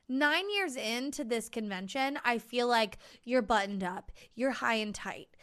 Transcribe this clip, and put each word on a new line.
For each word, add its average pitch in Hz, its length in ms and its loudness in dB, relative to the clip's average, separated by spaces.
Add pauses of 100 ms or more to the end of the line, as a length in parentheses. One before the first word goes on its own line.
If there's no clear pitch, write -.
Nine 294 400 2
years 392 260 0
into 254 480 -2
this 226 260 -2
convention, 220 760 -4
I 240 120 2
feel 240 300 0
like 226 300 2 (260)
you're 254 180 4
buttoned 196 420 2
up, 180 280 -6 (240)
you're 254 160 2
high 240 240 0
and 214 200 -2
tight. - 340 -10 (140)